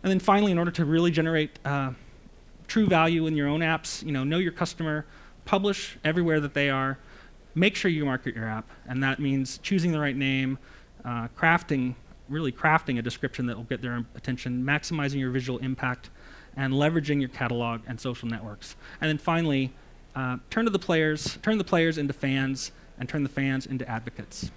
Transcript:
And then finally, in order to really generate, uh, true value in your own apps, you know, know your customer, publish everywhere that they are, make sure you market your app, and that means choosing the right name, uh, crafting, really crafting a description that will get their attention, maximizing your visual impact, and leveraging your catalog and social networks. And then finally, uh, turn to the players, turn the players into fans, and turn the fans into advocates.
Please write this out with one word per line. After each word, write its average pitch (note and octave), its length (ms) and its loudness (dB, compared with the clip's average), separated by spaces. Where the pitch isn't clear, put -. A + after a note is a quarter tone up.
And F#3+ 80 0
then F#3 100 4
finally, G3+ 320 6
in E3+ 60 4
order F3 140 2
to E3+ 120 0
really E3 260 4
generate, D#3 540 0
uh, C#3 280 -2
true A3 200 2
value E3 400 6
in D#3 100 0
your C#3+ 120 2
own D#3 120 2
apps, D#3+ 440 -2
you D#3 80 -4
know, C3+ 120 0
know D#3+ 140 0
your F3 140 0
customer, D#3 540 -4
publish G3 580 0
everywhere D#3+ 380 4
that C#3+ 140 -4
they C#3+ 160 2
are, C3+ 280 0
make F#3 220 2
sure F#3+ 140 0
you D3+ 140 0
market B2+ 300 -2
your A2+ 140 -6
app, A2 200 -6
and B2+ 140 -2
that C3+ 180 0
means C3+ 380 0
choosing F3+ 340 2
the D3+ 80 0
right C#3 160 0
name, C3+ 420 0
uh, A#2 320 -4
crafting, D3 580 2
really D3 220 -2
crafting D3+ 480 2
a A#2 40 -2
description B2 420 -4
that A#2+ 100 -2
will A2+ 100 -10
get B2 180 -6
their A#2+ 220 -4
attention, B2 500 -4
maximizing C#3+ 560 -2
your B2+ 100 0
visual B2+ 280 -2
impact, C3 500 -4
and C3+ 160 -2
leveraging D3 480 2
your C3 80 0
catalog A#2 580 -2
and A#2 140 -8
social A#2+ 260 -6
networks. A2+ 480 -8
And D#3 60 0
then D3+ 100 0
finally, D3 520 2
uh, B2+ 220 -4
turn A3+ 160 0
to A3+ 60 4
the F#3+ 80 0
players, D#3 640 0
turn A3 160 2
the F#3+ 60 0
players E3 340 2
into C#3 160 -2
fans, C3+ 580 -2
and A#2+ 80 -6
turn D3+ 160 -2
the C3+ 60 0
fans C3+ 380 -2
into C3 200 -6
advocates. - 720 -8